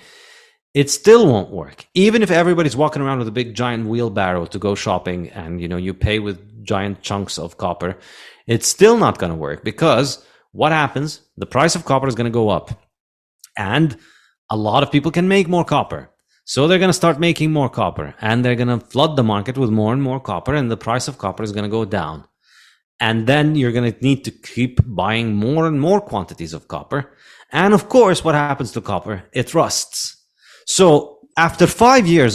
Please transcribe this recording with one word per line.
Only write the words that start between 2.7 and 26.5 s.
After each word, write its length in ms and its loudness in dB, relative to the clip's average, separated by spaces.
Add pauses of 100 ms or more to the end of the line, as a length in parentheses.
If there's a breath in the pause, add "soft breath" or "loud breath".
walking 260 0
around 160 -2
with 100 -4
a 40 -10
big 220 -6
giant 320 -4
wheelbarrow 600 -2
to 120 -10
go 160 -2
shopping 560 -4
and, 300 -10
you 80 -8
know, 100 -6
you 140 -6
pay 260 0
with 460 -10
giant 380 -4
chunks 360 -6
of 200 -12
copper, 400 -6 (480 loud breath)
it's 220 0
still 280 6
not 220 2
gonna 160 -4
work 300 -8
because 600 0 (360 soft breath)
what 120 2
happens? 380 -2 (320)
The 140 -12
price 200 4
of 140 -8
copper 180 0
is 100 -4
gonna 240 -2
go 40 2 (120)
up. 80 -12 (920)
And 320 0 (640 soft breath)
a 60 -4 (120)
lot 140 2
of 120 -4
people 180 0
can 160 0
make 180 2 (100)
more 100 0 (100)
copper. 260 -4 (500)
So 140 -4
they're 180 4
gonna 180 2
start 260 2
making 240 0
more 180 0 (120)
copper, 240 -4 (140)
and 220 0
they're 200 0
gonna 180 -2 (120)
flood 240 0
the 180 2
market 240 -6
with 220 0
more 120 0
and 180 -2
more 100 -6 (100)
copper, 240 -4
and 140 -2
the 200 -6
price 200 -2
of 160 -12
copper 200 -6
is 120 -8
gonna 220 -4
go 60 -2
down. 340 -6 (880 soft breath)
And 100 0 (140)
then 160 4 (120)
you're 180 0
gonna 180 -2 (140)
need 160 2
to 80 -10 (220)
keep 200 -2 (280)
buying 260 -2 (180)
more 240 0
and 80 -2 (100)
more 120 2 (120)
quantities 420 -8